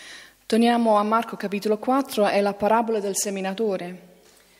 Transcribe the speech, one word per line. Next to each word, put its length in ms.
Torniamo 500
a 80
Marco 320
capitolo 420
quattro 500
e 120
la 140
parabola 440
del 180
seminatore. 920